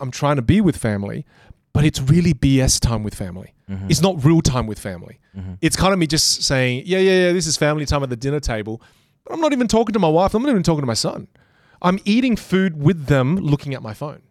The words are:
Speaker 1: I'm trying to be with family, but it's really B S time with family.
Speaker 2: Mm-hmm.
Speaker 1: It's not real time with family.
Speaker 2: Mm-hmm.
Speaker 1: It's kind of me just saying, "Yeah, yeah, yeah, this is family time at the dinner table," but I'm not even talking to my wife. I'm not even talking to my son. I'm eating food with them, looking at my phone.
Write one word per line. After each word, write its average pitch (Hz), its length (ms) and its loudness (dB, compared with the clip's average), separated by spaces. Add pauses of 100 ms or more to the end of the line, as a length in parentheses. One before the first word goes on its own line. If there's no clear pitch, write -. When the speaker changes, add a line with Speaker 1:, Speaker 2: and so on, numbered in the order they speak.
Speaker 1:
I'm 131 100 -8
trying 147 260 -2
to 127 40 0
be 160 180 4
with 180 160 4
family, 104 500 -4 (460)
but 151 140 2
it's 147 160 0
really 165 320 4
B 135 260 2
S 131 220 2
time 110 220 0
with 104 120 -6
family. 90 380 -12 (160)
Speaker 2:
Mm-hmm. 98 200 -8
Speaker 1:
It's 147 120 2
not 170 240 0
real 165 160 6
time 127 260 -2
with 104 120 -10
family. 92 400 -14 (180)
Speaker 2:
Mm-hmm. 92 240 -10
Speaker 1:
It's 160 160 0
kind 185 160 2
of 190 60 0
me 165 80 0
just - 360 -2
saying, 127 420 0
"Yeah, 185 140 -2
yeah, 185 280 4
yeah, 175 60 2
this 180 140 0
is 147 80 -2
family 151 300 0
time 143 180 -2
at 131 60 -4
the 123 60 -6
dinner 139 240 -4
table," 110 420 -6 (420)
but - 120 -12
I'm 330 60 -6
not 294 120 2
even 247 140 2
talking 220 260 2
to 220 60 0
my 175 100 4
wife. 175 240 4
I'm 214 80 0
not 285 80 0
even 202 140 2
talking 156 180 0
to 135 60 -4
my 113 80 -2
son. - 320 -6 (560)
I'm 185 220 2
eating 233 300 2
food 185 460 -2
with 156 240 2
them, 135 300 2
looking 147 400 -2
at 120 80 -12
my 107 100 -10
phone. 143 380 -12